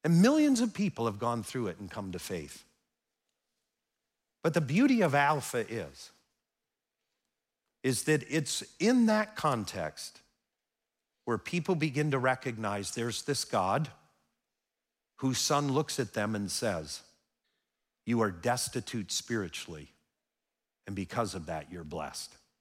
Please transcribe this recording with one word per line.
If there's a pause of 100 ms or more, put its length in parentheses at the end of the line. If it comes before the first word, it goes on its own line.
And
millions
of
people
have
gone
through
it
and
come
to
faith. (1800)
But
the
beauty
of
Alpha
is, (1700)
is
that
it's (160)
in
that
context (1040)
where
people
begin
to
recognize
there's
this
God (1300)
whose
Son
looks
at
them
and
says, (1040)
"You
are
destitute
spiritually, (920)
and
because
of
that,
you're
blessed." (240)